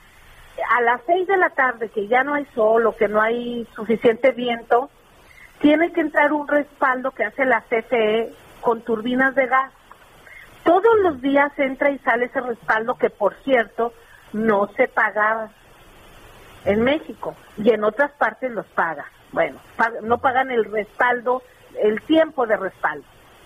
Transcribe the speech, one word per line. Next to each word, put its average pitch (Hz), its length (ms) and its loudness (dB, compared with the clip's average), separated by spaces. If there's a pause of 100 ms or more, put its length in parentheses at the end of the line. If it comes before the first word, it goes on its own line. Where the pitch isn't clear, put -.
(760)
A 247 40 0
las 240 260 0
seis 349 200 0
de 381 100 2
la 359 140 2
tarde, 240 400 -2
que 202 180 -6
ya 247 160 2
no 294 100 -2
hay 285 200 -4
sol 226 320 2
o 214 100 0
que 214 100 2
no 214 140 0
hay 240 540 -4
suficiente 226 580 2
viento, 240 580 -2 (680)
tiene 311 320 4
que 339 80 -2
entrar 302 320 2
un 294 160 -4
respaldo 269 600 -2
que - 140 -6
hace 233 200 -4
la 240 240 2
C 233 100 -2
F 220 160 -4
E 226 380 0 (300)
con 233 180 0
turbinas 247 540 -2
de 262 120 0
gas. 262 260 0 (920)
Todos 381 380 6
los 302 180 0
días 277 380 2
entra 277 320 0
y 277 80 -6
sale 240 280 0
ese 254 140 -6
respaldo 233 540 -4
que, 233 160 -2
por 196 320 -2
cierto, 233 500 0 (400)
no 208 420 0
se 247 140 0
pagaba 214 640 -2 (1120)
en 208 180 2
México 254 540 -4 (220)
y 214 140 2
en 214 120 0
otras 220 280 0
partes 240 400 -4
los 190 160 -8
paga. 160 360 -4 (260)
Bueno, 156 300 -4 (160)
pa-, 226 160 0 (100)
no 226 160 0
pagan 262 320 0
el 233 140 0
respaldo, 247 800 -2 (400)
el 214 200 0
tiempo 311 440 2
de 214 100 0
respaldo. 165 480 -6 (420)